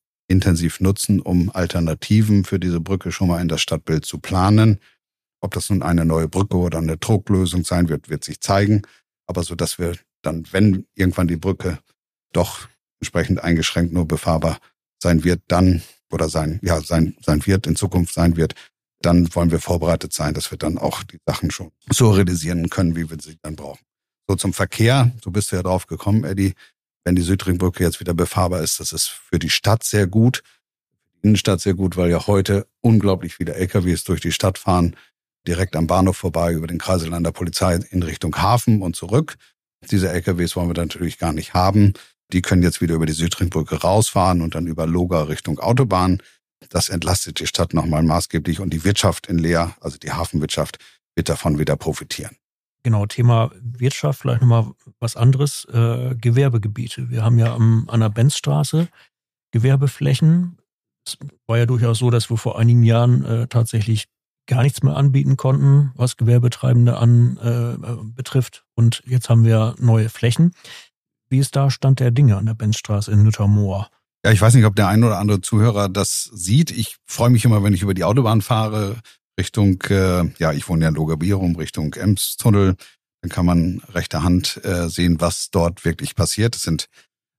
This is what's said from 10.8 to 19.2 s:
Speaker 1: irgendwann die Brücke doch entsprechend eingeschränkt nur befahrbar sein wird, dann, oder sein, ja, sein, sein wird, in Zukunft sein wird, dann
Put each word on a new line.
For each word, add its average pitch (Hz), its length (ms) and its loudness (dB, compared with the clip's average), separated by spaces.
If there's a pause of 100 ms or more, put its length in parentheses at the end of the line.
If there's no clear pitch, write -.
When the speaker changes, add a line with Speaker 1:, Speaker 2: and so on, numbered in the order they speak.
Speaker 1:
irgendwann 90 340 0
die 85 80 -2
Brücke 90 420 -6 (540)
doch - 360 -4 (320)
entsprechend - 420 -2
eingeschränkt 85 500 0
nur 85 140 0
befahrbar 80 520 -2 (440)
sein 82 220 2
wird, 87 240 0
dann, 90 340 2 (280)
oder 80 180 -2
sein, 78 340 -4
ja, 85 180 -2
sein, 82 420 -2
sein 73 240 -2
wird, 95 200 0
in 80 100 -2
Zukunft 90 360 -2
sein 85 240 2
wird, 80 180 -2 (460)
dann 85 340 2